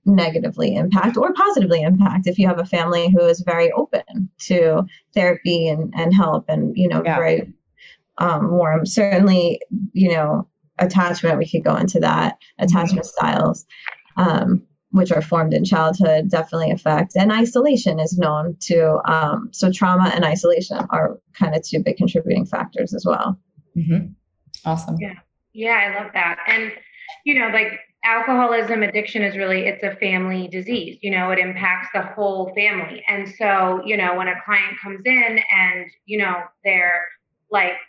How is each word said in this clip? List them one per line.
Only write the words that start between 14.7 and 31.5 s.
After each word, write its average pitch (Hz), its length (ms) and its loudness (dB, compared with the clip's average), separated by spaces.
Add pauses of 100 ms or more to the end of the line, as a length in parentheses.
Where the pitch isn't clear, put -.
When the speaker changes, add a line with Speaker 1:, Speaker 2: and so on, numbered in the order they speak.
Speaker 1:
which 185 200 2
are 160 120 2
formed 160 320 0
in 156 100 2
childhood 160 640 2
definitely 165 420 -2
affect. 156 460 -2
And 196 160 4
isolation 233 680 2
is 160 200 -2
known 160 460 -2
to, 160 360 2 (100)
um, 160 400 -2
so 185 220 0
trauma 185 420 2
and 175 120 0
isolation 175 500 0 (140)
are - 280 -2 (140)
kind - 240 0
of - 60 -4
two - 200 -2
big - 140 -2
contributing - 480 0
factors - 480 -6
as 190 140 -6
well. 185 320 -2 (360)
Speaker 2:
Mm-hmm. 165 340 -2 (580)
Awesome. 165 340 -4
Speaker 3:
Yeah. 196 140 -10 (400)
Yeah, 214 420 0
I 202 60 -6
love 208 100 -14
that. 170 260 -2 (100)
And, 220 220 -2 (540)
you 294 100 0
know, 240 140 0
like, 214 320 -2 (240)
alcoholism, 233 800 0
addiction 208 380 -4
is 196 140 -2
really, 190 300 -2
it's 196 160 -4
a 196 140 -6
family 185 500 -2
disease, 185 560 -8
you 202 80 -6
know, 185 200 -2
it 185 100 0
impacts 185 520 -4